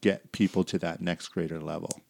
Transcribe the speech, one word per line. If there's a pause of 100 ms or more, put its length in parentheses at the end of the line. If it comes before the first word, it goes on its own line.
get
people
to
that
next
greater
level. (200)